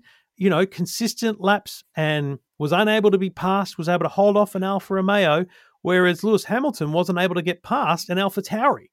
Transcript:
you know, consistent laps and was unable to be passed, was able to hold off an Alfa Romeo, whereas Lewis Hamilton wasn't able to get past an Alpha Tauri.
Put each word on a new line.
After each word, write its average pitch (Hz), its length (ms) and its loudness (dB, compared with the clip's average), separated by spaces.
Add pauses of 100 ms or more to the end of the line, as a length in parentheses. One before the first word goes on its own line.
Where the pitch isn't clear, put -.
(360)
you 196 140 0
know, 175 160 4
consistent 214 760 -4
laps 196 460 -2 (100)
and 151 440 -2 (180)
was 151 160 -2
unable 214 380 2
to 190 60 4
be 185 120 -2
passed, 190 480 -4
was 160 100 -6
able 175 160 0
to 165 60 -2
hold 202 260 2
off 208 200 0
an 185 80 -2
Alfa 190 320 -4
Romeo, 190 500 2 (380)
whereas 180 400 2
Lewis 208 220 2
Hamilton 226 480 -2
wasn't 175 260 0
able 180 160 0
to 180 60 0
get 175 220 -4
past 180 460 -2
an 175 80 -2
Alpha 196 240 -2
Tauri. 220 520 -2